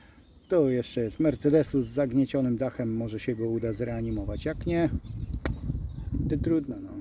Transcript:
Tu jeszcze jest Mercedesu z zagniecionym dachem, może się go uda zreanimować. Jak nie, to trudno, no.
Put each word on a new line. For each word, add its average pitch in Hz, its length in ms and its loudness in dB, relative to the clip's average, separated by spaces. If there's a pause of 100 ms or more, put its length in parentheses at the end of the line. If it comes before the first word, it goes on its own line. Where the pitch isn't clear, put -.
(480)
Tu 156 220 6
jeszcze 123 300 0
jest 110 200 -2
Mercedesu 147 600 4
z 113 40 0
zagniecionym 127 680 2
dachem, 117 400 -2
może 110 240 -4
się 127 140 -2
go 113 140 -2
uda 113 240 0
zreanimować. 113 720 -4
Jak 151 220 -4
nie, 170 220 2 (1400)
to 151 60 2
trudno, 143 440 0
no. - 200 -12